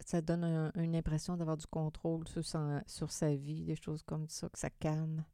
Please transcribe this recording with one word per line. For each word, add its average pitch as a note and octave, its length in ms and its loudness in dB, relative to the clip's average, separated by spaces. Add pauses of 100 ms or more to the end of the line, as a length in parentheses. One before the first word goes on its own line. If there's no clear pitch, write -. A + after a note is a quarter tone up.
ça F3 160 2
donne E3+ 240 2
un, D#3+ 300 2
une E3 200 2
impression D#3+ 400 2
d'avoir D#3+ 220 0
du D#3 100 -8
contrôle D#3+ 600 0
sur E3 180 -2
sa, D3 420 0
sur - 240 -4
sa D3 240 4
vie, D3+ 280 -4
des D#3+ 120 0
choses D#3 280 -4
comme D#3 260 -4
ça, - 200 -6
que - 80 -14
ça D3 120 0
calme ? D#3 540 0 (100)